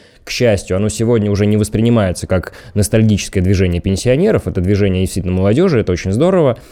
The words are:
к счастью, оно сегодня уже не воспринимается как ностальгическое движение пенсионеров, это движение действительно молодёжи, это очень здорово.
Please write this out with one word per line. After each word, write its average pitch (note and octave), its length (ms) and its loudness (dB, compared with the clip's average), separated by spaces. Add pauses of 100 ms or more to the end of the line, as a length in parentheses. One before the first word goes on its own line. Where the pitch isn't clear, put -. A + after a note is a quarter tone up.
(240)
к - 60 -14
счастью, G#2 460 0
оно G#2 120 0
сегодня A2 420 0
уже G2+ 140 0
не G#2 140 2
воспринимается G#2+ 680 0
как - 280 -4 (200)
ностальгическое G#2 680 0
движение F2+ 380 0
пенсионеров, B2+ 680 0
это F#2 140 -4
движение F#2+ 400 2
действительно F2+ 320 -2
молодёжи, A#2 460 2
это F#2 120 0
очень F#2+ 200 -4
здорово. D#3 460 2 (140)